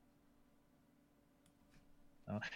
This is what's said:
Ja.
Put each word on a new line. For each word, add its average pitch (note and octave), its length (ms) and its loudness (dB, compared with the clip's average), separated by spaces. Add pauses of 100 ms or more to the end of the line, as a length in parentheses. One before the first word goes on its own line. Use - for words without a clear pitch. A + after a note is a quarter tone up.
(2250)
Ja. G#2 140 10 (160)